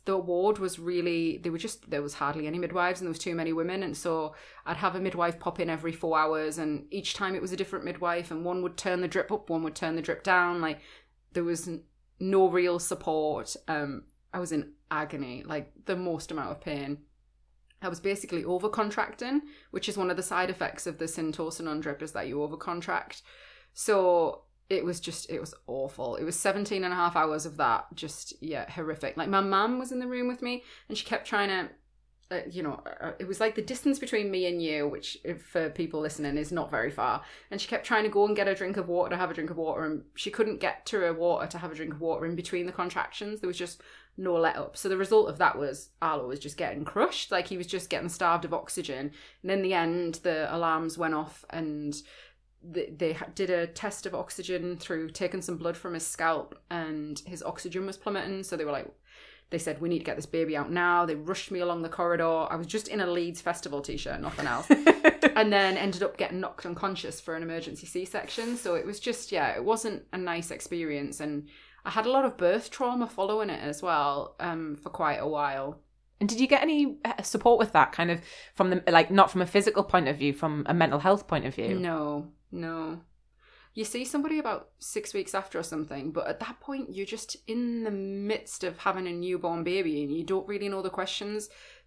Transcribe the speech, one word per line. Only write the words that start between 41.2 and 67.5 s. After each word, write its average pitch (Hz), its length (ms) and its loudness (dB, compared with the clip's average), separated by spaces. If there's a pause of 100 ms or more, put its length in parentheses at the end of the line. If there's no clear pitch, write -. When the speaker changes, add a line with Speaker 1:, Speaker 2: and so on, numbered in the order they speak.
Speaker 1:
to - 100 -8
have 165 140 -6
a 156 40 -8
drink 156 180 -6
of 147 80 -10
water 165 260 0
in 170 80 -2
between 175 320 -2
the 185 40 -4
contractions. 202 720 -4
There 185 60 -2
was 180 100 -2
just 175 240 -8 (360)
no 185 180 2
let 165 220 4
up. - 200 -8
So - 100 -4
the 190 100 2
result 196 320 6
of 147 100 -8
that 170 180 6
was 139 320 -4 (100)
Arlo 151 280 0
was 135 120 -6
just - 180 -10
getting 143 280 -4
crushed. - 460 0
Like, 180 160 0
he 190 100 -6
was 175 100 -6
just 175 220 -4
getting 170 200 -2
starved 180 360 2
of 160 80 -2
oxygen. 143 580 -4 (300)
And 185 100 -2
in 196 120 2
the 190 100 2
end, 170 480 0
the 160 340 0
alarms 165 440 0
went 160 160 0
off, 156 340 -6
and 151 460 -4 (680)
they, 170 340 -4
they 160 160 0
ha-, 160 220 -6
did 190 140 0
a 170 180 2
test 196 380 -8
of 180 100 -6
oxygen 180 640 -4
through 160 340 -4
taking 180 300 -2
some 175 160 -4
blood 170 200 -2
from 175 160 -8
his 160 140 -4
scalp, - 520 0 (120)
and 156 540 -6
his 180 180 -12
oxygen 180 420 -6
was 190 120 -8
plummeting. 196 460 -4
So 185 120 -6
they 156 100 -2
were 147 60 -2
like, 139 180 -4 (600)
they 170 100 -2
said, 151 220 -4
"We 170 80 0
need 165 100 2
to 165 60 -6
get - 100 -4
this 143 100 -8
baby 160 320 0
out - 140 -2
now." 175 340 4
They 160 100 0
rushed 165 360 -4
me 185 80 -2
along 175 220 0
the 165 80 -4
corridor. 165 600 2
I - 60 -2
was 160 120 -6
just 214 200 -4
in 208 140 -2
a 180 60 2
Leeds 175 340 -2
festival 151 400 -4
t-shirt, - 400 -6
nothing 143 260 -4
else. 123 220 -2
Speaker 2:
<laughs> 294 100 12 (560)
Speaker 1:
And 214 160 6
then 190 260 6
ended 190 260 0
up - 140 -2
getting 185 220 -2
knocked - 260 -6
unconscious 180 540 -4
for 165 160 -6
an 165 60 -6
emergency 165 460 -8